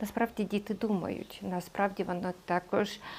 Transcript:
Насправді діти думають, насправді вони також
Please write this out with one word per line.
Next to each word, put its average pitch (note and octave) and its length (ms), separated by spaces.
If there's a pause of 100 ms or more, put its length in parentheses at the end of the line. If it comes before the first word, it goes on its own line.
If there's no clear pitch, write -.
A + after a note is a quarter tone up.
Насправді A3+ 440
діти G#3 300
думають, - 680
насправді F#3+ 600
вони F3+ 300 (120)
також G3 560 (180)